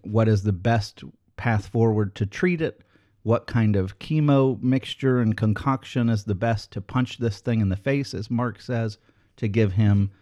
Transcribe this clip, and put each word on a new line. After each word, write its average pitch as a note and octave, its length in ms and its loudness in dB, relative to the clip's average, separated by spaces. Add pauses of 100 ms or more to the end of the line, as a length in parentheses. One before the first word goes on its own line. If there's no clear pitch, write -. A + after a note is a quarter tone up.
what A2 260 0
is G#2 140 4
the G#2 100 0
best G#2 500 -2 (340)
path A2 320 -2
forward G#2+ 480 0
to G2+ 100 -2
treat F3 340 0
it, - 220 -6 (400)
what A2 240 0
kind A2 300 2
of F#2+ 220 -2
chemo C#3 640 2
mixture C3 580 0
and A2 160 2
concoction A#2 720 -2
is G#2+ 160 0
the G#2 100 -2
best G#2+ 380 -4
to - 80 -10
punch - 380 -4
this A2+ 220 -2
thing A2+ 200 0
in G2+ 80 2
the F#2 80 -2
face, C#3 380 -4
as - 160 -8
Mark A#2+ 300 -4
says, A2+ 380 -6 (380)
to A#2 120 -4
give G#2 240 2
him G2+ 380 4 (120)